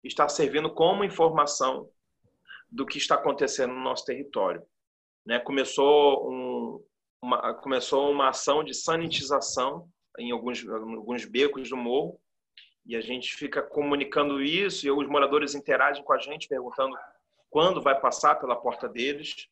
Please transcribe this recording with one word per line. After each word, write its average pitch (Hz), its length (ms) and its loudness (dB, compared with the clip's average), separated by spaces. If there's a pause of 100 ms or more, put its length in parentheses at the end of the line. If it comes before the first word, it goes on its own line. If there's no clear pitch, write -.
está 147 260 0
servindo 151 420 0
como 196 320 4
informação 151 840 2 (800)
do 127 160 -6
que 143 140 -10
está 143 160 2
acontecendo 135 580 0
no 127 60 -8
nosso 127 260 -4
território. 110 560 -4 (640)
Né? 120 140 0
Começou 139 920 4
um, 123 540 -6 (340)
uma, 120 360 -2
começou 139 560 0
uma 139 180 4
ação 147 340 0
de 135 120 -8
sanitização 147 1120 -2 (300)
em 120 120 -8
alguns, 120 320 -6
em 95 60 -14
alguns 110 560 -8
becos 131 440 0
do 131 80 -6
morro, 127 420 -2 (680)
e 117 100 -10
a 113 60 -4
gente 120 340 -8
fica 143 280 -4
comunicando 143 760 0
isso, 165 460 0
e 139 60 2
os 143 160 2
moradores 143 480 2
interagem 143 480 2
com 143 100 2
a - 60 2
gente, - 280 -10
perguntando 131 480 -4 (540)
quando 165 320 4
vai 135 180 4
passar 147 360 4
pela 127 200 -2
porta 120 320 -6
deles. 139 640 -6